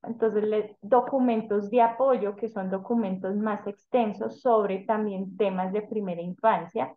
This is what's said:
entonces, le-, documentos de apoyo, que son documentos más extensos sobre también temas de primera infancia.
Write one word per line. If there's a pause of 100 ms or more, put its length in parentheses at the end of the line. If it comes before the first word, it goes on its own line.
entonces,
le-,
documentos
de
apoyo,
que
son
documentos
más
extensos
sobre
también
temas
de
primera
infancia.